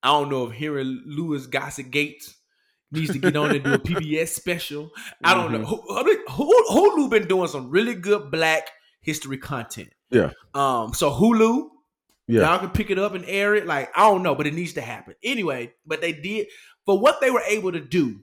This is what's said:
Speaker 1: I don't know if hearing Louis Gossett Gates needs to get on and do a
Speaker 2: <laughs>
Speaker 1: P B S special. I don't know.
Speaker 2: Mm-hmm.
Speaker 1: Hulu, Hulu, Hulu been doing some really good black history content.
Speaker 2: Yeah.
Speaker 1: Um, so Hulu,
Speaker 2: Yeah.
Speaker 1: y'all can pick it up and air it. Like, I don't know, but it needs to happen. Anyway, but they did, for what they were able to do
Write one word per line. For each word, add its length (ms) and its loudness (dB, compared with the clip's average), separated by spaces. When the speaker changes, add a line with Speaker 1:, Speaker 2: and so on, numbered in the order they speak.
Speaker 1:
I 60 0
don't 200 2
know 180 -2
if 60 -10
hearing 540 -6
Louis 420 -6
Gossett 420 -8
Gates 440 -6
needs 200 -2
to 60 -4
get 180 2
on 140 2
and 140 0
do 100 0
a 40 4
Speaker 2:
<laughs> 100 -4
Speaker 1:
P 60 0
B 260 -2
S 120 -4
special. 580 -8
I 100 8
don't 180 0
know. 140 -2
Speaker 2:
Mm-hmm. 260 -6
Speaker 1:
Hulu, 360 2
Hulu, 380 6
Hulu 40 -2
been 160 2
doing 220 0
some 220 -8
really 240 0
good 360 -2
black 380 0
history 380 -8
content. 520 -12
Speaker 2:
Yeah. 200 4
Speaker 1:
Um, 400 0
so 160 2
Hulu, 580 4
Speaker 2:
Yeah. 140 4
Speaker 1:
y'all 180 4
can 100 -8
pick 200 -2
it 80 0
up 160 -2
and 120 -10
air 300 0
it. 100 -2
Like, 300 -4
I 120 8
don't 140 4
know, 140 2
but 100 -4
it 80 -4
needs 200 -6
to 80 -6
happen. 320 -14
Anyway, 480 -4
but 160 -6
they 120 -4
did, 340 -6
for 120 2
what 220 4
they 100 2
were 120 0
able 300 -2
to 80 -4
do 420 -2